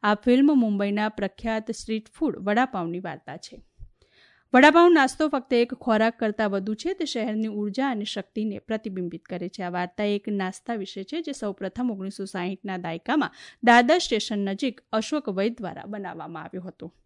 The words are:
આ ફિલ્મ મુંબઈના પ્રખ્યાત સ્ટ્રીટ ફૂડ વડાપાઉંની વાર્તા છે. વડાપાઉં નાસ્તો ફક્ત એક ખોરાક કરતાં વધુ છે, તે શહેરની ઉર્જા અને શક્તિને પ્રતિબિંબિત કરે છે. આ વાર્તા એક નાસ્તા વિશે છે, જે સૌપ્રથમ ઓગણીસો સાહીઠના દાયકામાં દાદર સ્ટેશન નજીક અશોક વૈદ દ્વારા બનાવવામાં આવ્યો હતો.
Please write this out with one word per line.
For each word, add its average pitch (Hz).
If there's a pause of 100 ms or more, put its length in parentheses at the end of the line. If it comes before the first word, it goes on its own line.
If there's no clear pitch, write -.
આ 214
ફિલ્મ 254
મુંબઈના 208
પ્રખ્યાત 220
સ્ટ્રીટ 220
ફૂડ 294
વડાપાઉંની 196
વાર્તા 160
છે. - (920)
વડાપાઉં 311
નાસ્તો 294
ફક્ત 269
એક 240
ખોરાક 220
કરતાં 214
વધુ 196
છે, 330
તે 349
શહેરની 220
ઉર્જા 208
અને 214
શક્તિને 208
પ્રતિબિંબિત 185
કરે 175
છે. -
આ 180
વાર્તા 180
એક 208
નાસ્તા 196
વિશે 196
છે, 320
જે 294
સૌપ્રથમ 208
ઓગણીસો 196
સાહીઠના 190
દાયકામાં 180 (340)
દાદર 240
સ્ટેશન 214
નજીક 202 (120)
અશોક 254
વૈદ 202
દ્વારા 175
બનાવવામાં 170
આવ્યો 180
હતો. 170 (140)